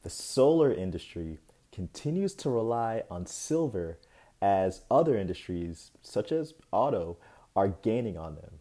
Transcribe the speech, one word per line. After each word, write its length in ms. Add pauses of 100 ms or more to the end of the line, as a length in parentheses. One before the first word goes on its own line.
The 80
solar 640
industry 640 (340)
continues 680
to 120
rely 600
on 160
silver 720 (420)
as 480
other 260
industries, 760 (100)
such 300
as 240 (160)
auto, 460 (380)
are 120
gaining 500
on 160
them. 280